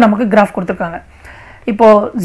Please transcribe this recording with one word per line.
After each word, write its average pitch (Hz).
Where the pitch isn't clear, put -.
நமக்கு 214
graph 208
கொடுத்துருக்காங்க. 180
இப்போ 220